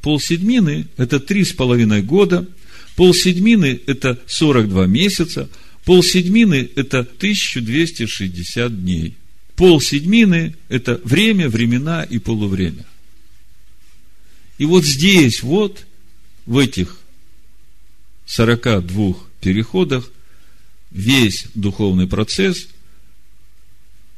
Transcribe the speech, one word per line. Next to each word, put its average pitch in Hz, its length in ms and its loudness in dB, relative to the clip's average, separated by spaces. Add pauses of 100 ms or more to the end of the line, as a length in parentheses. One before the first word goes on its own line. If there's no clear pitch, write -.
Полседьмины — 165 840 2 (100)
это 127 220 2
три 190 260 0
с - 80 -4
половиной 117 500 4
года. 180 440 4 (480)
Полседьмины — 180 920 4
это 127 400 -2
сорок 127 420 4
два 95 180 2
месяца. 156 640 0 (360)
Полседьмины — 180 920 4
это 131 280 -2
тысяча 190 560 -4
двести 123 460 -2
шестьдесят 95 760 -6
дней. 85 340 -2 (400)
Полседьмины — 165 1000 4 (120)
это 123 360 -2
время, 180 440 2
времена 123 560 0
и - 140 -6
полувремя. 95 680 -2 (1700)
И 143 80 -2
вот 170 200 6
здесь, 147 580 4
вот, 196 420 -2 (600)
в 113 100 0
этих 95 420 0 (1300)
сорока 117 560 0
двух 90 480 -2 (120)
переходах 123 680 0 (840)
весь 110 640 2
духовный 98 520 0
процесс 139 600 -2 (1500)